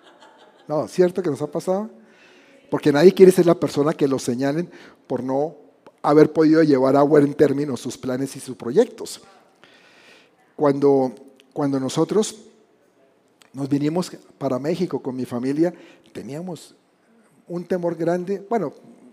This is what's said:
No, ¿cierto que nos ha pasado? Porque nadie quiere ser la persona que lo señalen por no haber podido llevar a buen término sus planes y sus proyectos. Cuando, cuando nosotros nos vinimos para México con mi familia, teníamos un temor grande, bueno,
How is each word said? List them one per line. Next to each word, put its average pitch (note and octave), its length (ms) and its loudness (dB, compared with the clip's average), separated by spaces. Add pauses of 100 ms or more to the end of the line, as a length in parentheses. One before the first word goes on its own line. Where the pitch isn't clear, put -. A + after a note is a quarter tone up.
(640)
No, D3 220 -4
¿cierto F3+ 340 0
que F3 80 -4
nos C3+ 120 -6
ha D3 100 -4
pasado? F#3+ 380 -4 (800)
Porque C#3+ 220 0
nadie E3+ 200 6
quiere F#3 200 8
ser F3 120 2
la E3+ 140 2
persona D3 340 -2
que D#3 140 0
lo C3+ 100 -2
señalen C#3 540 -4 (340)
por A#2+ 160 -6
no C3+ 360 -4 (440)
haber D3+ 300 6
podido D#3+ 320 4
llevar C3+ 320 4
a C#3 80 4
buen C#3+ 300 4
término C#3 420 0
sus - 220 -10
planes C3 400 -8
y - 20 -16
sus B2+ 160 -14
proyectos. B2+ 640 -2 (1400)
Cuando, C#3 580 2 (380)
cuando C#3 300 -4
nosotros E3 640 -2 (1080)
nos C3+ 160 -8
vinimos D3+ 420 -2 (280)
para C3 200 -4
México D#3 440 -6
con B2+ 160 -8
mi B2 80 -6
familia, C#3+ 480 -2 (400)
teníamos D3+ 640 -14 (720)
un F3 180 -10
temor F3 300 -4
grande, F3+ 520 -4
bueno, F#3+ 240 -4 (420)